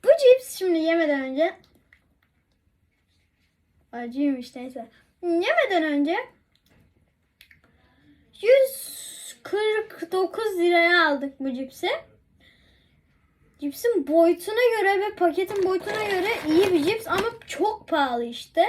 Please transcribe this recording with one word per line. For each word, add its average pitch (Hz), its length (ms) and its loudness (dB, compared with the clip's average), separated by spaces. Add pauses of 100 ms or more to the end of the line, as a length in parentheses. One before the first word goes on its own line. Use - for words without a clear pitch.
Bu 453 40 4
cips 523 500 6
şimdi 359 200 0
yemeden 320 420 0
önce 269 360 -2 (2250)
acıymış 247 640 -4
neyse. 247 320 -14 (340)
Yemeden 381 600 0
önce 302 340 0 (2250)
yüz - 1000 0
kırk 427 680 -4
dokuz 381 460 -4
liraya 339 500 2
aldık 277 320 -6
bu 262 140 -6
cipsi. 262 340 -8 (1700)
Cipsin 285 460 -2
boyutuna 415 760 2
göre 392 200 2
ve 415 140 -4
paketin 370 500 0
boyutuna 381 400 -2
göre 392 240 -2 (200)
iyi 359 240 4
bir 294 120 2
cips 440 240 -4
ama 392 220 -2 (160)
çok 427 420 -4
pahalı 254 360 -2
işte. 233 440 -2